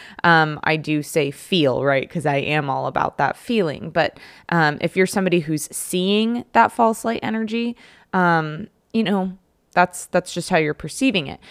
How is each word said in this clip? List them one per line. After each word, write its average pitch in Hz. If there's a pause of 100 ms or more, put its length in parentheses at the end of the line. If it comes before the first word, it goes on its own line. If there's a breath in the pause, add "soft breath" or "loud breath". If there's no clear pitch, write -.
(240 loud breath)
um, 160
I 156
do 151
say 143
feel, 135
right? 135
'Cause 151
I 143
am 143
all 135
about -
that 139
feeling. 170
But, 156 (300 loud breath)
um, 156
if 170
you're 185
somebody 180
who's 151
seeing 214
that 226
false 226
light 226
energy, 226 (340 soft breath)
um, 165 (240)
you 220
know, 190 (340)
that's, -
that's -
just -
how 185
you're 151
perceiving 170
it. - (120 loud breath)